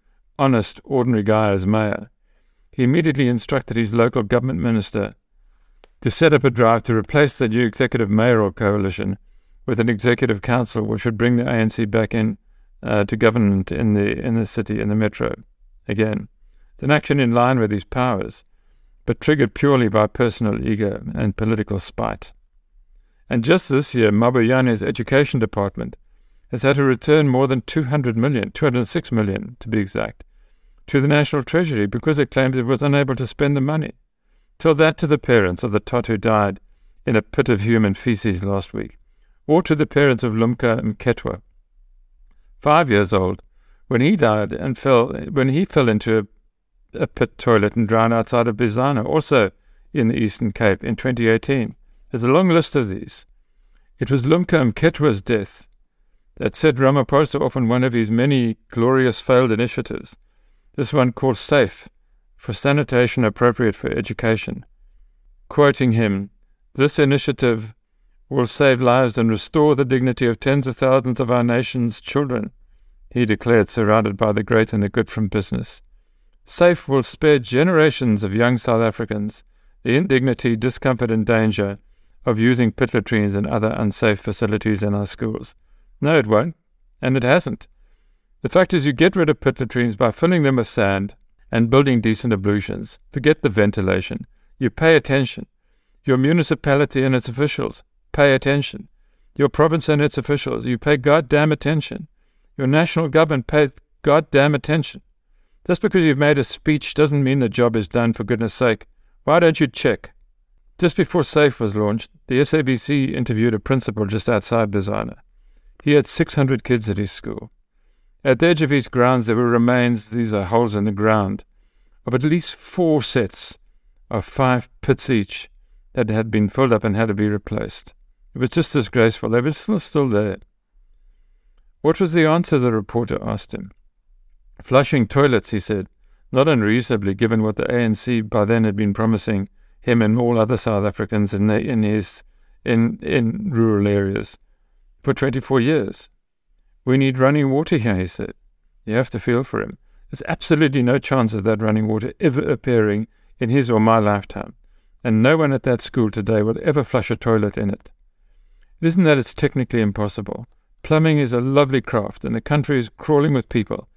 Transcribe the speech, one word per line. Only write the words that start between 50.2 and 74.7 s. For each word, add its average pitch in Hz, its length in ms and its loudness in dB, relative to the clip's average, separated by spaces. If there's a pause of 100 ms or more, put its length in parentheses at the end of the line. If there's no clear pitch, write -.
Cape 101 320 0
in 107 100 -4
twenty 120 320 -4
eighteen. 113 480 -2 (380)
There's 120 120 -4
a 123 40 2
long 180 200 4
list 165 280 2
of 117 120 -2
these. - 380 -12 (720)
It 127 140 -6
was 131 100 0
Lumka 156 500 2
Mketwa's 147 480 0
death - 480 -4 (680)
that - 180 -4
set 151 220 2
Ramaphosa 139 640 2
off 139 160 -2
on 123 120 0
one 123 140 2
of 131 100 0
his 113 180 0
many 120 460 0 (140)
glorious 123 500 2
failed 127 320 2
initiatives, - 640 -6 (600)
this 127 160 -6
one 127 200 2
called 131 240 -2
safe, - 520 0 (480)
for - 160 -12
sanitation 131 720 0
appropriate 113 500 0
for - 160 -6
education. - 720 -4 (840)
Quoting 139 440 2
him, 101 380 0 (440)
"This 143 240 0
initiative 131 760 0 (540)
will 135 180 -2
save 131 340 2
lives 123 380 2
and 113 100 2
restore 147 460 2
the 135 100 0
dignity 127 420 0
of 117 120 0
tens 135 280 0
of 127 100 -6
thousands 131 420 0
of 120 120 -2
our 123 120 2
nation's 120 580 -2
children," 123 520 -4 (580)
he 123 160 0
declared, 110 420 2
surrounded 107 480 0
by 107 160 0
the 104 120 -2
great 110 280 2